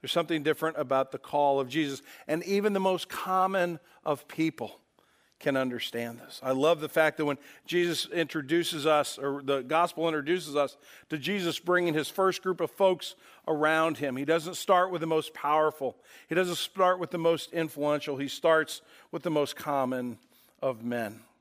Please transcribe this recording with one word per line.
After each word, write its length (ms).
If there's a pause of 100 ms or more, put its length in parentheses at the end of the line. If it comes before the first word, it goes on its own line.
There's 100
something 320
different 340
about 340
the 60
call 420
of 100
Jesus. 320 (260)
And 160
even 300
the 60
most 300
common 720 (260)
of 220
people 520 (600)
can 180
understand 640
this. 240
I 80
love 300
the 80
fact 280
that 80
when 120 (280)
Jesus 420
introduces 800
us, 320
or 260
the 180
gospel 460
introduces 480
us 220 (320)
to 80
Jesus 420
bringing 340
his 160
first 340
group 160
of 120
folks 440 (320)
around 500
him, 200
he 80
doesn't 300
start 360
with 100
the 60
most 260
powerful. 640 (320)
He 80
doesn't 200
start 440
with 120
the 60
most 360
influential. 640
He 100
starts 540 (300)
with 120
the 80
most 240
common 640 (420)
of 220
men. 380 (200)